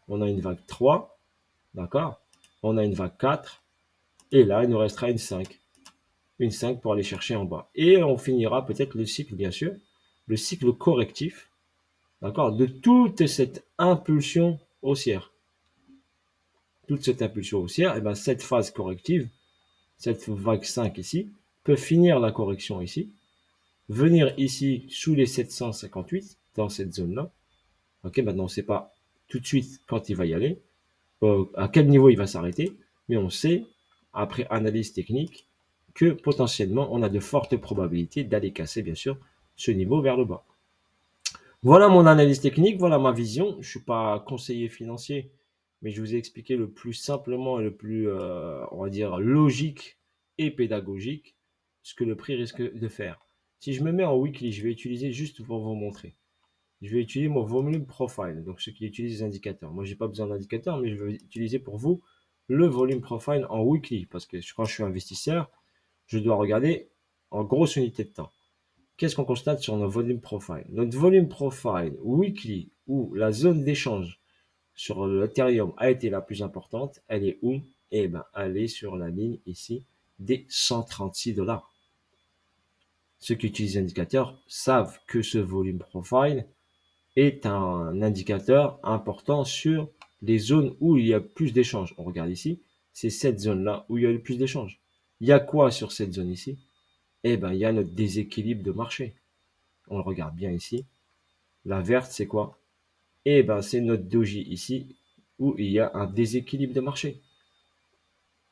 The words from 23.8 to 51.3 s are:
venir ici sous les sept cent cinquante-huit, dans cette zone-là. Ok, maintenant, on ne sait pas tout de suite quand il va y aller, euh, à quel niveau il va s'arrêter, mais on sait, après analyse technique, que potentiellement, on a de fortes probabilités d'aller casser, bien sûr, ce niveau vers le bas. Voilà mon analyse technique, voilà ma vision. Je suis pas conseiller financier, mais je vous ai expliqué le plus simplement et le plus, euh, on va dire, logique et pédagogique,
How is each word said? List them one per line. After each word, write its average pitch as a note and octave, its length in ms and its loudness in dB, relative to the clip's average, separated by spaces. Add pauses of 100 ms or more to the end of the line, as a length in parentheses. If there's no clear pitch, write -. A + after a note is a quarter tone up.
venir C#3+ 500 6
ici C3+ 500 0
sous - 280 0
les C3 100 6
sept A#2+ 240 -4
cent A#2 220 -6
cinquante-huit, E3+ 640 -8 (160)
dans G#2 140 -2
cette F#2+ 260 -8
zone-là. G2 380 -4 (720)
Ok, - 140 -2
maintenant, F#2+ 260 0
on - 20 -6
ne F2+ 40 -8
sait G2 120 -6
pas - 300 -6 (360)
tout B2 120 -8
de B2+ 60 -14
suite - 420 -2
quand A2 200 -4
il G#2 60 -2
va F2+ 100 -2
y E2 100 0
aller, C3+ 260 -2 (640)
euh, G2 220 4 (100)
à F#2+ 100 -2
quel D3 220 6
niveau C#3 220 12
il A2 60 8
va G2 120 -2
s'arrêter, F#2 480 -4 (320)
mais A#2 80 0
on F#2+ 120 0
sait, E3+ 360 0 (480)
après G#2 380 -4
analyse G#2+ 420 -2
technique, B2+ 560 -6 (460)
que E3+ 180 4
potentiellement, B2 800 0
on A#2 100 0
a G#2+ 60 2
de G2 100 0
fortes B2 380 0
probabilités F2+ 680 -4
d'aller G2+ 300 -2
casser, F2 300 -8
bien E2 120 -6
sûr, C3+ 220 -6 (400)
ce - 160 -2
niveau G2 280 2
vers C3 160 2
le B2+ 100 2
bas. F2+ 180 -8 (1160)
Voilà F3+ 260 12
mon F3+ 180 12
analyse D3 340 8
technique, E3+ 380 4
voilà E3 220 4
ma C3 100 4
vision. A#2+ 500 -2
Je - 80 -14
suis B2+ 120 -12
pas A2 400 -2
conseiller A#2+ 480 -8
financier, A#2+ 640 -10 (520)
mais G#2+ 80 -8
je G#2 100 -8
vous A2 140 -6
ai A#2 40 0
expliqué A#2 360 -6
le A2+ 140 -2
plus A#2 240 -12
simplement B2+ 680 -6
et A2 60 -2
le G#2 100 -4
plus, A2 340 -4
euh, F2 600 -8
on F2+ 120 -10
va G2 80 -6
dire, G2 280 -4
logique C#3 800 2 (420)
et D3+ 140 -2
pédagogique, G#2+ 800 -6 (480)